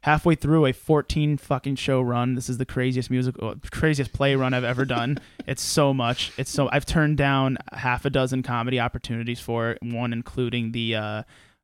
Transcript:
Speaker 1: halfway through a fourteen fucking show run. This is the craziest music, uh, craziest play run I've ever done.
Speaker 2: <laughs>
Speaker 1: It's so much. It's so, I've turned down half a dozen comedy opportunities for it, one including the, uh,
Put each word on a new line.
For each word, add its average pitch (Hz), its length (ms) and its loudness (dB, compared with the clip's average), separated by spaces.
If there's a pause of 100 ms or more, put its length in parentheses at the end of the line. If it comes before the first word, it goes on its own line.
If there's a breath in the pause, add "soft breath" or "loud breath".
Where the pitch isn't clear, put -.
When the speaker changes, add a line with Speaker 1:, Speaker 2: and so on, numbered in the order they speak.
Speaker 1:
halfway 156 340 4
through 151 300 4
a 131 80 4
fourteen 151 640 2
fucking 135 380 -2
show 131 260 0
run. 123 340 0
This 120 140 -4
is 123 80 -2
the 127 80 -2
craziest 127 440 -2
music, 127 320 0
uh, 107 140 -6 (160)
craziest 139 420 0
play 139 220 2
run 131 180 0
I've 123 100 0
ever 123 220 0
done. 131 380 -2
Speaker 2:
<laughs> - 60 -20 (160 loud breath)
Speaker 1:
It's 131 160 -6
so 139 320 2
much. 127 440 -2
It's 135 120 -4
so, 135 220 0
I've 143 140 0
turned 151 320 2
down 135 400 2 (160)
half 123 320 -2
a 139 40 0
dozen 131 340 0
comedy 123 360 -2
opportunities 120 600 -4
for 117 300 -2
it, - 100 -6
one 117 320 -4
including 117 580 -4
the, 113 240 -2
uh, 107 280 -4 (400 soft breath)